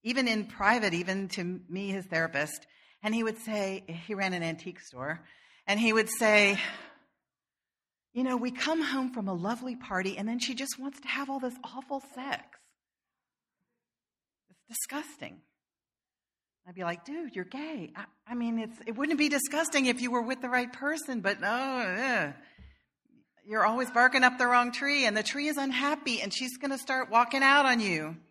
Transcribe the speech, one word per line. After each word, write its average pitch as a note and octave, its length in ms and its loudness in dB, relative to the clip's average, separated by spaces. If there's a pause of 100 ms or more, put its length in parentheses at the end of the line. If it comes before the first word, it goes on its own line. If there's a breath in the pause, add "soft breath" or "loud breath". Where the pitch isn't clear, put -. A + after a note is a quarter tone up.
even B3 260 -2
in G#3+ 180 -2
private, G#3 480 2
even F#3+ 340 -4
to F3+ 400 -6
me, G3 200 -6
his F#3+ 180 -6
therapist, D#3+ 580 -4 (380 soft breath)
and G#3+ 120 -2
he A3+ 80 -2
would A3 160 -4
say, G3 460 -6 (220)
he G#3+ 80 -8
ran F#3+ 180 -4
an E3+ 100 -4
antique E3 380 -8
store, C#3+ 440 -10 (420 soft breath)
and G#3 140 0
he A3+ 120 4
would A3 160 2
say, G#3 500 4 (1500 loud breath)
"You B3 100 -4
know, B3+ 140 0
we B3 140 -2
come D#4 320 -2
home C4 300 -2
from G#3 160 -6
a F#3+ 60 -2
lovely A#3+ 420 -6
party, F#3+ 400 -4
and G3+ 120 -6
then B3 100 -4
she B3 160 -4
just C4+ 240 -8
wants C#4 220 -10
to - 80 -14
have C4+ 200 -6
all C4+ 120 -6
this B3 240 -6
awful C4+ 360 -10 (140)
sex. C4 300 -8 (2000)
It's F#3+ 200 -20
disgusting." C4+ 760 -10 (1300)
I'd F3+ 60 -20
be F3+ 100 -8
like, E3+ 200 -4
"Dude, D4+ 300 -10
you're F3+ 100 -6
gay. C#4 500 -10
I, G3+ 100 -14 (220)
I A#3+ 80 -12
mean, A#3 240 -4
it's, A3+ 280 -8
it A3 100 -8
wouldn't D4 220 0
be D4 100 2
disgusting C#4+ 580 0
if B3 140 0
you A#3+ 100 -2
were A#3+ 120 0
with B3+ 180 -6
the B3+ 80 -6
right B3 240 0
person, C#4 480 -6
but G3 200 -2
no, F#3+ 80 -2
ugh. A#3 840 -2 (1080 soft breath)
You're G#3 200 0
always A#3+ 260 0
barking B3+ 340 10
up B3 140 10
the B3 80 6
wrong B3 260 6
tree, C#4 320 2
and G#3+ 120 4
the G#3+ 60 2
tree C#4+ 260 -2
is D4 80 0
unhappy, C4+ 640 0
and G3 120 -4
she's B3+ 260 -6
gonna C4+ 200 -4
start C4 320 -4
walking A#3+ 320 4
out C#4 240 8
on B3 140 4
you." E3 360 -2 (140)